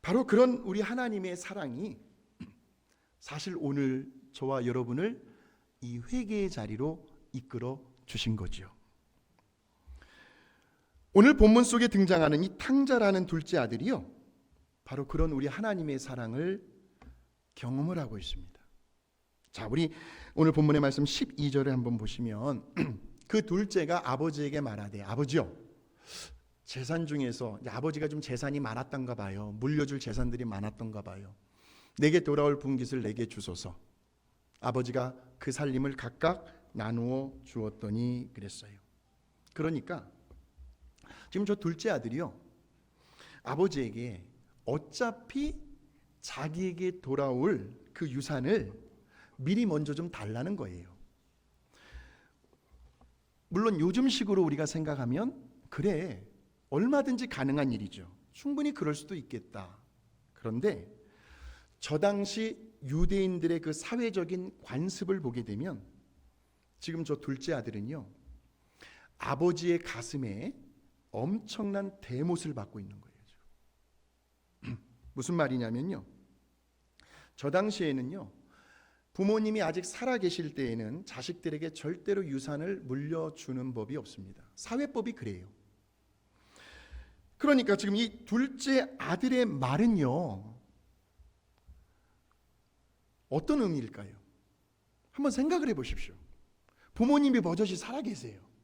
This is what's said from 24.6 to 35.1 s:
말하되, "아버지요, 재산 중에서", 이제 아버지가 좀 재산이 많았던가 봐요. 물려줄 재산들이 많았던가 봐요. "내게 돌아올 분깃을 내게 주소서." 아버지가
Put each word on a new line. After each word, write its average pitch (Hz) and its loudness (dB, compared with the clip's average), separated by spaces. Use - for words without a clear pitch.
말하되, 104 -6
"아버지요, 127 0
재산 151 -2
중에서", 127 -2
이제 123 -10
아버지가 147 -2
좀 147 -2
재산이 139 -4
많았던가 123 -4
봐요. 104 -6
물려줄 143 0
재산들이 120 0
많았던가 107 -6
봐요. 98 -14
"내게 156 8
돌아올 147 4
분깃을 131 -2
내게 110 -2
주소서." 90 -10
아버지가 123 -2